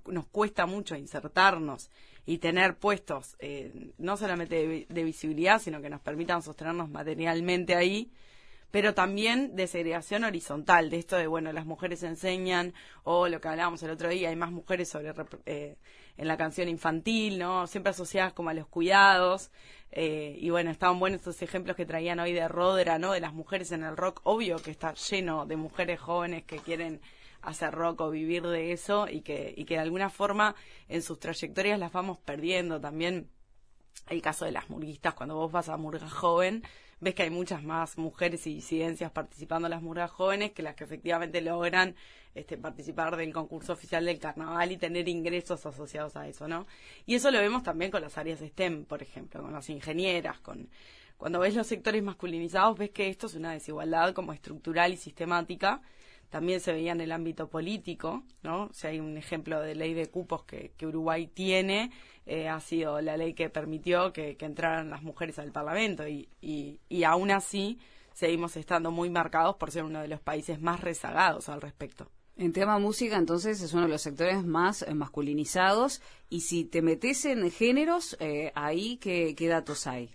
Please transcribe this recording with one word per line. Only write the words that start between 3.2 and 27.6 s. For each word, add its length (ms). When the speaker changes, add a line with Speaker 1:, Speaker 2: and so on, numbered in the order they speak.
Speaker 1:
eh, 600
no 180
solamente 380
de 120
vi-, 220
de 140
visibilidad, 580
sino 180
que 120
nos 100
permitan 400
sostenernos 480
materialmente 840
ahí, 360
pero 240
también 600
de 120
segregación 560
horizontal, 640
de 80
esto 180
de, 120
bueno, 260
las 140
mujeres 340
enseñan, 720
o 240
lo 120
que 80
hablábamos 360
el 80
otro 180
día, 200
hay 60
más 160
mujeres 380
sobre 240
rep-, 320
eh, 320
en 100
la 80
canción 320
infantil, 720
¿no? 300
Siempre 240
asociadas 420
como 160
a 60
los 120
cuidados, 840
eh, 480
y 100
bueno, 220
estaban 280
buenos 200
estos 240
ejemplos 340
que 80
traían 340
hoy 140
de 140
Rodra, 500
¿no? 140
De 80
las 140
mujeres 380
en 120
el 120
rock, 280
obvio 340
que 140
está 240
lleno 500
de 100
mujeres 440
jóvenes 440
que 140
quieren 420
hacer 300